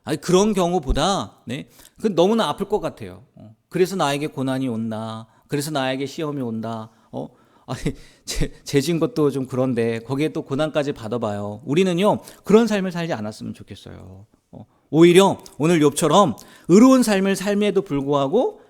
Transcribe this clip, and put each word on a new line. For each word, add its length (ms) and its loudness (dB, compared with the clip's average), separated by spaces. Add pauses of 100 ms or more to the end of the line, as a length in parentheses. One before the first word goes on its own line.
아니, 140 -4
그런 360 2
경우보다, 920 -2
네, 240 -12 (320)
그 120 0
너무나 360 2
아플 180 -6
것 140 -4
같아요. 420 -12 (120)
어, 200 -20 (140)
그래서 260 0
나에게 320 -2
고난이 400 -4
온다, 600 -6 (200)
그래서 240 -4
나에게 340 -2
시험이 360 -6
온다. 480 -8 (220)
어, 180 -10 (360)
아니, 140 -8
<laughs> 460 -10
죄, 260 -2 (140)
죄진 340 0
것도 320 0
좀 160 -4
그런데 520 -2
거기에 300 -4
또 140 -6
고난까지 480 -4
받아봐요. 720 -6
우리는요, 540 2 (240)
그런 240 6
삶을 240 -2
살지 220 -6
않았으면 400 -8
좋겠어요. 720 -18 (260)
어, 140 -20 (240)
오히려 500 6 (180)
오늘 220 2
욥처럼 560 4 (320)
의로운 360 8
삶을 340 2
삶에도 440 0
불구하고 880 -2